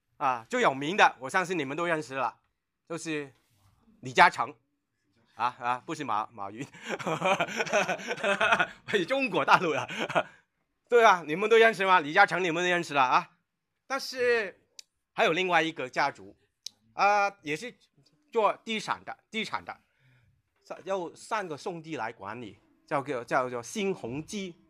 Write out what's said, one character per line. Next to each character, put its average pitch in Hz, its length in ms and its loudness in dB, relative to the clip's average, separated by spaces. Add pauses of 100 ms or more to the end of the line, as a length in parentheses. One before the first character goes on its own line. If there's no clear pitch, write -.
(160)
啊， 127 340 -4
最 247 120 -2
有 156 120 4
名 143 220 -6
的， 196 240 6
我 131 100 -10
相 185 160 0
信 175 140 -4
你 139 60 -4
们 139 100 -6
都 170 100 -2
认 165 160 0
识 131 120 -14
了， 127 260 -4 (480)
就 170 100 -8
是 147 360 -8 (680)
李 127 120 -12
嘉 180 160 10
诚。 135 260 -4 (800)
啊， 120 260 -4
啊， 123 260 -2
不 165 100 -8
是 139 100 -8
马-， 110 260 -2
马 101 180 -12
云， 113 160 -12 (1040)
<laughs> - 1160 -2
是 190 180 0
中 262 240 -2
国 165 140 -2
大 - 160 6
陆 170 120 0
的。 127 180 -4 (460)
<laughs> - 520 -20
对 233 160 6
啊， 185 220 6
你 151 100 -4
们 208 140 -2
都 226 80 8
认 226 160 8
识 190 120 -2
吗？ 185 140 6
李 147 120 -2
嘉 196 140 8
诚 175 180 0
你 170 80 0
们 170 120 -2
都 180 60 2
认 175 140 2
识 147 100 -8
了 139 80 4
啊。 151 300 2 (560)
但 269 100 -6
是 240 640 -2 (520)
还 214 100 2
有 196 80 4
另 185 160 0
外 165 140 4
一 160 100 -2
个 131 180 -8
家 143 220 0
族， 101 240 -20 (560)
啊， 202 500 2
也 151 140 -4
是 233 180 -10 (560)
做 208 220 2 (140)
地 220 160 -4
产 92 240 -6
的， 113 120 -12 (140)
地 214 140 -6
产 95 180 -6
的， - 160 -14 (1040)
由 170 320 -6
三 208 320 -6
个 147 100 -10
兄 170 240 -10
弟 156 140 -10
来 113 160 -6
管 110 300 -12
理， 98 180 -16 (260)
叫 143 160 -2
做， 123 220 -6
叫 127 260 0
做 120 140 -8
新 196 320 -4
鸿 127 300 -8
基 190 440 -12